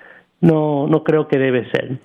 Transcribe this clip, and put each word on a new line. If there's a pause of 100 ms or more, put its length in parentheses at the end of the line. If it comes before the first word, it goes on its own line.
(400)
no,
no
creo
que
debe
ser.